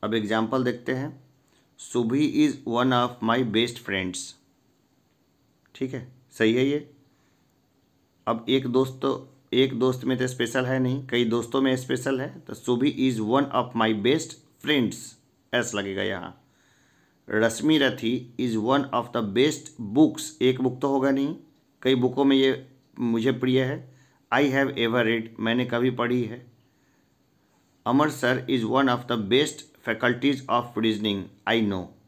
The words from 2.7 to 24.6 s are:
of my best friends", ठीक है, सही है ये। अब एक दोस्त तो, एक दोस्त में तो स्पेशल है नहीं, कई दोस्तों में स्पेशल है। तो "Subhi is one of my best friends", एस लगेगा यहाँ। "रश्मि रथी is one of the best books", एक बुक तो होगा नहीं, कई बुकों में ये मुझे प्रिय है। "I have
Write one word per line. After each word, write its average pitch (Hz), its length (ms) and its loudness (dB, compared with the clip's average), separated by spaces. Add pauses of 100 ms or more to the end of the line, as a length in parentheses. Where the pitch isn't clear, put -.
of 123 160 4 (200)
my 117 240 2
best 120 220 2
friends", 92 580 -6 (1400)
ठीक 131 180 -6
है, 127 180 -10 (200)
सही 113 220 2
है 127 120 4
ये। 147 260 -2 (1400)
अब 113 220 -4
एक 131 180 2
दोस्त 131 340 0
तो, - 340 -4 (180)
एक 127 260 2
दोस्त 127 240 0
में 131 140 -2
तो 127 100 -2
स्पेशल 127 380 -2
है 131 140 -2
नहीं, 127 280 -2
कई 120 180 2
दोस्तों 117 360 0
में 131 160 2
स्पेशल 127 440 -2
है। - 180 -10
तो - 140 -16
"Subhi 127 440 0
is 123 220 0
one 123 260 2
of 123 200 -2 (160)
my 110 120 2 (100)
best 151 240 2 (380)
friends", 135 300 0 (580)
एस 120 220 0
लगेगा 98 280 -4
यहाँ। 95 440 -8 (840)
"रश्मि 113 480 2
रथी 127 640 0
is 120 180 -2
one 127 240 2
of 120 240 -2 (120)
the 117 60 -2 (100)
best 127 600 0
books", 135 280 4 (200)
एक 127 200 2
बुक 127 200 -2
तो 143 60 0
होगा 135 240 2
नहीं, 139 240 -2 (460)
कई 131 140 4
बुकों 127 300 2
में 139 120 4
ये 135 300 2 (320)
मुझे 117 320 0
प्रिय 127 320 0
है। 139 320 -8 (380)
"I 131 100 4
have 135 340 2